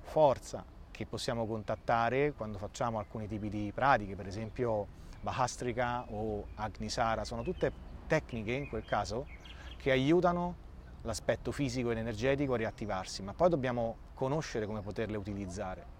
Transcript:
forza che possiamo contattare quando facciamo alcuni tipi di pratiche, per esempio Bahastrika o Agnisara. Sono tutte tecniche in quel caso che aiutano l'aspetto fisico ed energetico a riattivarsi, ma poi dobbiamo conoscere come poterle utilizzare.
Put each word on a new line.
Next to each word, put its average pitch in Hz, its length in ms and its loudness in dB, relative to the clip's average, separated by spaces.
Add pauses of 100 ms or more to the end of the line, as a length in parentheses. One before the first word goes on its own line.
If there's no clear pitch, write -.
forza 135 640 4 (280)
che - 140 -4
possiamo 117 400 -2
contattare 117 880 2
quando 107 240 -6
facciamo 113 420 -2
alcuni 107 280 -6
tipi 104 220 -2
di 104 240 -2
pratiche, 117 420 4
per 92 120 -8
esempio 107 600 -2 (340)
Bahastrika 120 880 0
o 107 460 -2
Agnisara. 110 680 0
Sono 117 160 -6
tutte 160 300 0 (360)
tecniche 120 460 0
in 139 160 -2
quel 110 160 -4
caso 107 420 0 (500)
che 135 140 2
aiutano 175 720 4 (380)
l'aspetto 117 500 0
fisico 123 400 0
ed 113 60 2
energetico 127 560 2
a 120 40 2
riattivarsi, 101 640 -2
ma 98 120 -6
poi 175 160 8
dobbiamo 123 480 2 (160)
conoscere 131 520 0
come 107 160 -4
poterle 104 360 -2
utilizzare. 98 840 -6